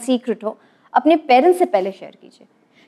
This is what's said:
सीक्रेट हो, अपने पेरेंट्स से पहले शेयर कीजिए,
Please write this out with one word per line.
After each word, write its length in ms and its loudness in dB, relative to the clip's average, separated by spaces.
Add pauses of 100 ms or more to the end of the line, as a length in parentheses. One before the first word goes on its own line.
सीक्रेट 400 -6
हो, 120 -10 (380)
अपने 220 2 (120)
पेरेंट्स 300 4
से 60 0
पहले 280 -4
शेयर 300 -20
कीजिए, 240 -20 (420)